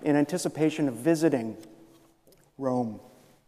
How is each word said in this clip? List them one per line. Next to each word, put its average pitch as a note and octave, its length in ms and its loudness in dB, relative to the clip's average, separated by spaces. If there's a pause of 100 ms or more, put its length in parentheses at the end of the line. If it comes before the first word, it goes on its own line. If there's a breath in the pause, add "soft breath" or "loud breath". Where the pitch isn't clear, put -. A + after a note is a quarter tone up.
in D3+ 120 2
anticipation D3+ 760 0
of A#2+ 60 -4
visiting C3+ 640 0 (1000)
Rome. B2 420 -2 (480 soft breath)